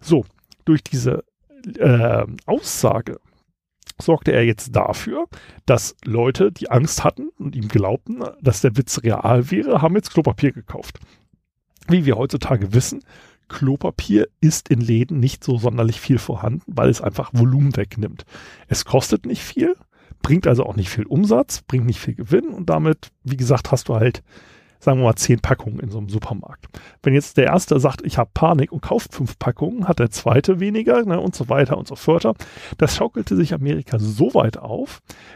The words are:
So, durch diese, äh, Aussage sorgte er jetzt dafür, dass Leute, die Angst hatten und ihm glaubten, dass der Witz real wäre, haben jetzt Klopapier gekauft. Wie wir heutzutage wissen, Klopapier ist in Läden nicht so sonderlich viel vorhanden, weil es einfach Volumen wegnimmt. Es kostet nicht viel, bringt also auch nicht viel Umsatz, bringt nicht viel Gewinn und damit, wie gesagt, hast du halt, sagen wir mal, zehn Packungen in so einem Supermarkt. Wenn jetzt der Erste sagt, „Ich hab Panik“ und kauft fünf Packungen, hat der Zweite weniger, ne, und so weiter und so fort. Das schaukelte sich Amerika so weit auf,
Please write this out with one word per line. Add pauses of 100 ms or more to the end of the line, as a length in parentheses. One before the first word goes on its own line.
So, (400)
durch
diese, (540)
äh, (180)
Aussage (800)
sorgte
er
jetzt
dafür, (360)
dass
Leute,
die
Angst
hatten
und
ihm
glaubten, (200)
dass
der
Witz
real
wäre,
haben
jetzt
Klopapier
gekauft. (880)
Wie
wir
heutzutage
wissen, (460)
Klopapier (140)
ist
in
Läden
nicht
so
sonderlich
viel
vorhanden,
weil
es
einfach
Volumen
wegnimmt. (420)
Es
kostet
nicht
viel, (480)
bringt
also
auch
nicht
viel
Umsatz,
bringt
nicht
viel
Gewinn
und
damit, (140)
wie
gesagt,
hast
du
halt, (560)
sagen
wir
mal,
zehn
Packungen
in
so
einem
Supermarkt. (340)
Wenn
jetzt
der
Erste
sagt,
„Ich
hab
Panik“
und
kauft
fünf
Packungen,
hat
der
Zweite
weniger,
ne,
und
so
weiter
und
so
fort. (540)
Das
schaukelte
sich
Amerika
so
weit
auf, (360)